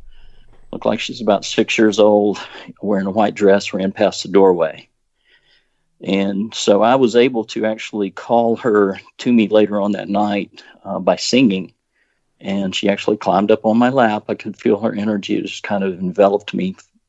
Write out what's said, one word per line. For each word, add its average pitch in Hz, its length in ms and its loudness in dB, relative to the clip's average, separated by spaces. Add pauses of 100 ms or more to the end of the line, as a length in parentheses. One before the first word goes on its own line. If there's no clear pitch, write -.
(720)
looked - 140 -8
like 113 140 -2
she's - 200 -10
about 104 240 0
six - 340 -2
years 107 200 4
old, 104 400 4 (440)
wearing 98 240 -2
a 98 40 -4
white 104 240 0
dress, 98 380 2
ran 95 200 -4
past 98 300 -2
the - 60 -10
doorway. 90 600 2 (1160)
And 98 520 -4
so 101 280 2
I 117 120 4
was 127 220 2
able 120 300 2
to 110 200 -4
actually 110 440 -4
call 117 460 0
her 104 420 2 (200)
to - 140 0
me 110 160 4
later 104 320 2
on 101 120 -2
that 101 160 -6
night, 101 540 -4 (220)
uh, 98 140 -8
by 92 180 0
singing. 98 560 0 (680)
And 98 340 -6
she - 140 -2
actually 110 300 -2
climbed 101 320 0
up 110 160 2
on 110 100 2
my 123 140 4
lap. 113 380 0
I 107 60 -2
could - 220 -10
feel 107 240 0
her 107 140 -4
energy. 104 420 -4
It 92 60 -2
just - 200 -12
kind 98 220 -4
of 95 140 -4
enveloped 98 560 0
me 95 200 -4 (340)